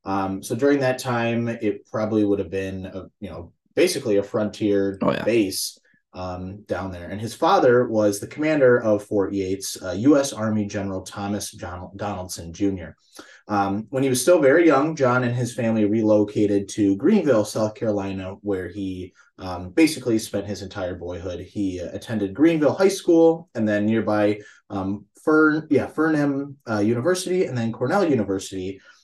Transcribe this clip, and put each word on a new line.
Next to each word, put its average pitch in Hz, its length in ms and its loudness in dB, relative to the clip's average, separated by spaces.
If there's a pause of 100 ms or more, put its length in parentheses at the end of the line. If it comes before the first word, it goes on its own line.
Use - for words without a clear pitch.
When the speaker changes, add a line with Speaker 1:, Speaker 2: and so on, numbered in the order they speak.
Speaker 1:
Um, 98 380 -4
so - 120 -6
during 139 260 2
that 127 180 0
time, 117 480 -2
it 107 420 -4
probably 107 340 0
would 101 140 2
have 87 140 -6
been 95 340 -6
a, 90 200 -12 (140)
you 95 120 -12
know, 82 200 -14 (220)
basically 131 440 2
a 98 60 2
frontier 101 760 -2
Speaker 2:
Oh, - 100 0
yeah. - 120 -2
Speaker 1:
base, 107 560 0 (320)
um, 92 520 -10
down 92 280 -6
there. 85 180 -12
And 104 120 -10
his 113 140 -8
father 131 520 4
was 107 320 2
the 110 60 -10
commander 143 540 4
of 107 260 0
Fort 98 260 0
Yates, 95 480 -4
uh, 92 120 -8
U 127 260 4
S 139 160 0
Army 107 320 0
General 98 380 -6
Thomas 101 480 -6
John-, 90 440 -12
Donaldson 92 560 -10
Junior. 95 460 -4 (500)
Um, 101 440 -2
when 131 100 -2
he 139 80 2
was 123 100 0
still 175 200 6
very 151 260 6
young, 156 300 4
John 127 280 2
and 120 120 -2
his 123 180 -4
family 113 320 0
relocated 104 840 2
to 98 260 2
Greenville, 139 500 4
South 107 300 -2
Carolina, 98 640 -4
where 95 260 -4
he, 92 460 -8 (240)
um, 90 320 -10
basically 127 480 2
spent 101 300 -6
his 101 160 -8
entire 92 320 -8
boyhood. 87 460 -10
He, 90 380 -6
uh, 85 140 -8
attended 101 400 -6
Greenville 151 400 4
High 196 140 4
School 165 680 4
and 110 160 0
then 104 160 2
nearby, 107 540 2 (320)
um, 101 340 -6 (180)
Fern-, 156 460 4
yeah, 135 160 2
Fernham, 143 720 -2 (120)
uh, 107 120 -2
University 175 640 0
and 127 100 -6
then 113 160 -2
Cornell 165 380 0
University. 98 720 -4 (220)